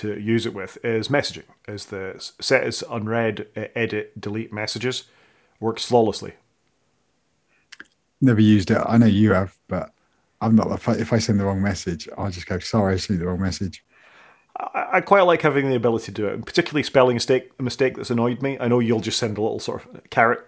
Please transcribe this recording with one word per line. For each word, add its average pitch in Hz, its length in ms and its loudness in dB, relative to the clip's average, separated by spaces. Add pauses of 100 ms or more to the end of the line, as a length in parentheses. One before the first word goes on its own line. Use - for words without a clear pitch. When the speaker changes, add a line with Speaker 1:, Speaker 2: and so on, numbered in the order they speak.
Speaker 1:
to 107 180 -6
use 113 280 0
it 101 80 -8
with, - 280 -12
is 113 260 -2
messaging. 135 340 -2 (240)
Is 104 180 -12
the 95 300 -10
s-, - 260 -16
set 127 220 2
as 117 260 -6
unread, 110 560 -2 (100)
e-, 107 200 -8
edit, 107 440 -6
delete 107 320 -8
messages. 110 520 -6 (560)
Works 110 260 -4
flawlessly. 110 480 2 (1900)
Speaker 2:
Never 117 200 4
used 107 300 6
it. 104 120 2
I 117 140 0
know 117 80 8
you 104 280 4
have, 95 220 -2 (120)
but - 240 -6 (500)
I'm 113 140 4
not 98 140 4
the 95 60 -4
f-, 110 240 -2
if 113 140 -4
I 113 60 4
send 101 200 0
the 98 60 0
wrong 98 160 -2
message, - 560 -4
I'll 95 140 -4
just 90 160 -12
go, 92 100 -4
"Sorry, 95 380 0
I - 20 0
sent 92 220 -2
you 85 60 -4
the 90 40 -4
wrong 90 100 -4
message." 95 460 -6 (720)
Speaker 1:
I, - 360 -6
I 185 80 4
quite 196 200 6
like 170 220 4
having 139 260 2
the 131 60 2
ability 113 300 0
to 107 60 -12
do 101 160 -4
it, 101 60 -4
and 113 120 -8
particularly - 380 0
spelling 127 320 4
mistake, 127 440 0
a 135 40 -6
mistake 127 340 0
that's 117 120 -8
annoyed 120 320 0
me. 139 180 -4
I 123 80 -2
know 123 120 4
you'll 113 200 2
just 101 200 -2
send 107 180 -2
a 104 40 -2
little 110 180 -2
sort 110 260 -8
of - 240 -20
caret 117 380 4